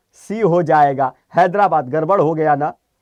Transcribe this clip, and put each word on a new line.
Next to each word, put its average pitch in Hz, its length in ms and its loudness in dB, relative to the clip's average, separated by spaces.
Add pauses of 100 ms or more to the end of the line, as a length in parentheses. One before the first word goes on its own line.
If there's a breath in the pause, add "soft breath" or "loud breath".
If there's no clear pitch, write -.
(140)
सी 214 260 -10
हो 175 220 2
जाएगा, 143 500 2 (220)
हैदराबाद। 165 540 0
गड़बड़ 156 320 -2
हो 156 140 0
गया 156 200 0
ना, 147 180 -4 (300)